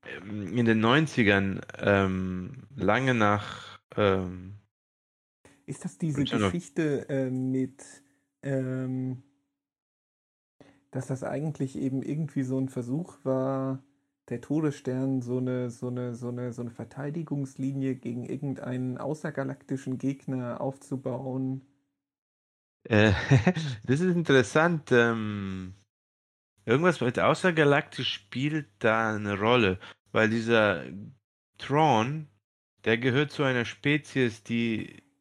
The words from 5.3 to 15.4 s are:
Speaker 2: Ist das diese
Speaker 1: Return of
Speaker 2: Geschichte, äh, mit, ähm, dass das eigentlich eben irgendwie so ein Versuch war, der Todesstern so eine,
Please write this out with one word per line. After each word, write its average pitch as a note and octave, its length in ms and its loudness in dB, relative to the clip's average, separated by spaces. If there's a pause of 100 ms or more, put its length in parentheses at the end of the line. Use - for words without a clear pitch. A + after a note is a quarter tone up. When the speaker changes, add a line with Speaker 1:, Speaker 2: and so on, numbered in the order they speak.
Speaker 2:
Ist - 200 -12
das - 120 -10
diese D3 240 -2
Speaker 1:
Return A#2 220 0
of F#2+ 80 4
Speaker 2:
Geschichte, C#3+ 580 -2
äh, C3+ 200 -2
mit, C3 540 -4 (600)
ähm, C3 800 -4 (1700)
dass C3 160 -8
das C3 160 -6
eigentlich D3 540 -4
eben C3+ 240 -2
irgendwie C#3+ 420 -4
so C3 160 -2
ein C3 100 -2
Versuch C3+ 540 -6
war, C3+ 600 -2 (460)
der A#2+ 120 -6
Todesstern C3+ 840 -2
so B2 160 -4
eine, B2+ 320 -2